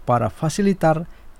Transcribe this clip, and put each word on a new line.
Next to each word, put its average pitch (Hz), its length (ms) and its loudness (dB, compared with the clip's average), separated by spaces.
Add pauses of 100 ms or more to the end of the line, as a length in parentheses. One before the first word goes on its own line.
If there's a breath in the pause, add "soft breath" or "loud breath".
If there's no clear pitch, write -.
para 120 240 2
facilitar 165 760 0 (340 soft breath)